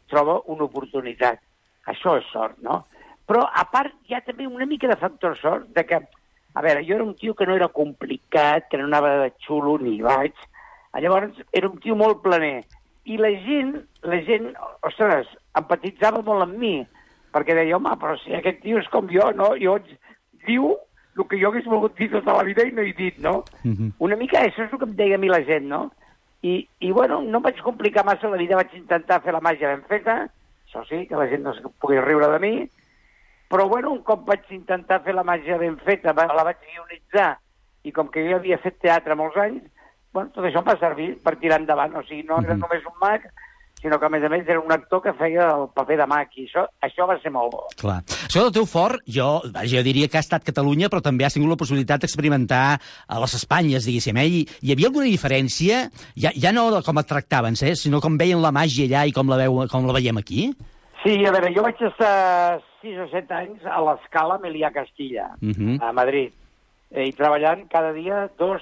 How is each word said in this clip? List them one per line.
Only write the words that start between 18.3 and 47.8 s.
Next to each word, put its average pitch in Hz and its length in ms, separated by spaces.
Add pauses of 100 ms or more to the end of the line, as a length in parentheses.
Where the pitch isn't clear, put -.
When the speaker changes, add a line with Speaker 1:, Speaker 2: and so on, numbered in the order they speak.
Speaker 1:
aquest 170 280
tio 220 180
és - 100
com 202 200
jo, 202 240
no?» 202 220
I 196 100
llavors 196 240 (540)
diu 262 320 (420)
el 190 100
que 196 140
jo 196 80
hagués 233 180
volgut 214 300
dir 214 120
tota 208 240
la 196 100
vida 196 220
i 262 60
no 226 100
he 196 120
dit, 185 260
no? 175 240 (200)
Speaker 2:
Mhm. 110 360
Speaker 1:
Una 190 160
mica 247 260
això 220 240
és 214 60
el 262 80
que 262 60
em 220 100
deia 196 200
a 190 60
mi 190 80
la 175 140
gent, 143 240
no? 143 240 (520)
I, 180 240 (120)
i, 180 120
bueno, 247 300
no 226 160
em 269 60
vaig 294 180
complicar 208 440
massa 208 240
la 196 80
vida, 175 180
vaig 185 180
intentar 175 480
fer 170 120
la 160 80
màgia 151 280
ben 139 160
feta, 208 300 (500)
això 113 220
sí, 120 180
que 151 140
la 139 100
gent 139 140
no 143 100
es - 60 (200)
pogués 139 260
riure 147 260
de 156 80
mi, 202 140 (1000)
però, 190 160
bueno, 247 240
un 254 160
cop 214 180
vaig 202 300
intentar 185 480
fer 185 100
la 180 140
màgia 170 320
ben 165 240
feta, 190 300
va, 160 200
la 160 140
vaig 175 100 (140)
guionitzar, 170 640 (500)
i 151 80
com 156 180
que 160 200
jo 185 100
havia 180 240
fet 185 160
teatre 165 360
molts 156 220
anys, 202 260 (500)
bueno, 190 200
tot 185 140
això 156 160
em - 80
va 185 80
servir 156 340 (100)
per 160 160
tirar 160 200
endavant, 151 360
o 143 120
sigui, 151 160
no 160 160
era 165 160
Speaker 2:
Mhm. - 60
Speaker 1:
només 170 240
un 170 140
mag, 208 220 (600)
sinó 151 180
que, 151 60
a 156 40
més 156 140
a 151 60
més, 165 180
era 165 120
un 160 120
actor 160 300
que 190 120
feia 165 420
el 143 180
paper 139 240
de - 80
mag, 143 300
i 135 100
això, 175 220 (140)
això 175 260
va 180 120
ser 156 120
molt 120 200
bo. - 120 (120)
Speaker 2:
Clar. 95 300